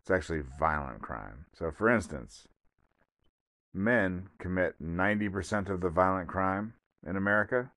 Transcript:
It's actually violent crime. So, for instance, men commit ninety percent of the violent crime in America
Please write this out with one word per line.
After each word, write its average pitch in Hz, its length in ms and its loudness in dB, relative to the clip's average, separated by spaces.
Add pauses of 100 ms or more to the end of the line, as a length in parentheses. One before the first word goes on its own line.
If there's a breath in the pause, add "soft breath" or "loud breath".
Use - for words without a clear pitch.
It's 92 140 2
actually 85 260 -2 (160)
violent 73 460 0
crime. 57 500 -12
So, 82 160 -4
for 107 180 2
instance, 82 600 0 (1300)
men 95 540 2 (100)
commit 90 400 0
ninety 98 500 0
percent 98 400 -4
of 92 120 -2
the 90 100 0
violent 92 360 4
crime 95 460 -2 (320)
in 87 100 -4
America 104 600 2